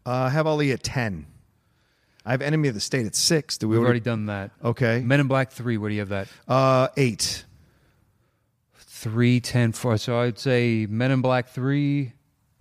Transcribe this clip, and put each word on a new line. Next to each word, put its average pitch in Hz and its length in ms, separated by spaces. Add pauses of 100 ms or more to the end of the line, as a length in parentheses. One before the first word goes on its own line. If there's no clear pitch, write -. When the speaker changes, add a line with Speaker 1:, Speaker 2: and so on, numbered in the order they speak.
Speaker 1:
Uh, 123 40
I 127 180
have 156 180
Ali 151 260
at 110 100
ten. 101 440 (1000)
I 110 60
have 135 100
Enemy 151 260
of 113 60
the 101 60
State 123 260
at - 80
six. - 440
Do 110 100
we 107 80
Speaker 2:
We've - 40
Speaker 1:
already 123 80
Speaker 2:
already 120 120
done 110 260
that. 101 240 (120)
Speaker 1:
Okay. 117 420
Speaker 2:
Men 139 160
in 139 80
Black 135 220
three, 117 280
where 104 120
do 104 40
you 104 60
have 98 100
that? 98 180 (180)
Speaker 1:
Uh, 131 500
eight. - 480 (1300)
Speaker 2:
Three, 120 600
ten, 117 320
four. 117 260
So 120 200
I 120 80
would 117 120
say 120 500
Men 120 220
in 131 100
Black 127 280
three. 143 640 (480)